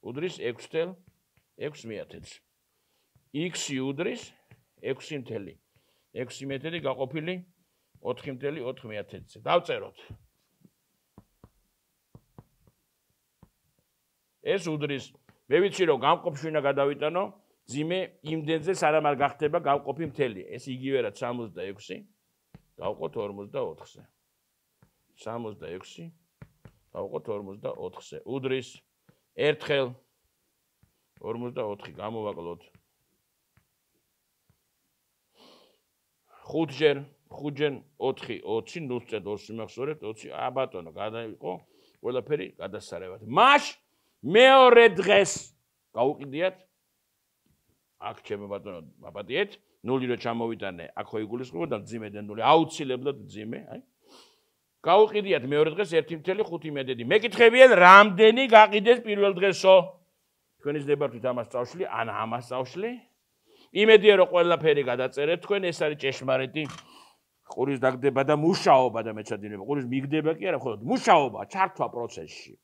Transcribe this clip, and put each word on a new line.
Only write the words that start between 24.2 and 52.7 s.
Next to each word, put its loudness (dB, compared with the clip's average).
სამოცდაექვსი, -14
დავყოთ -10
ორმოცდაოთხზე. -14
უდრის -6
ერთხელ -2
ორმოცდაოთხი, -10
გამოვაკლოთ. -10
ხუთჯერ, 0
ხუთჯერ -6
ოთხი, -6
ოცი, -8
нулს -10
წედ -10
ორს -10
ვიმახსოვრებთ, -12
ოცი. -14
ა, -6
ბატონო, -8
გადაიყო -12
ყველაფერი -6
გადასარევად. -14
მაშ 4
მეორე 8
დღეს 2
გავუყიდიათ. -4
აქ, -12
ჩემო -8
ბატონო, -12
მაპატიეთ. -8
ნული -4
რო -4
ჩამოვიტანე, -8
აქ -12
ხო -10
იგულისხმებოდა -8
მძიმე -14
და -14
ნული, -10
აუცილებლად 0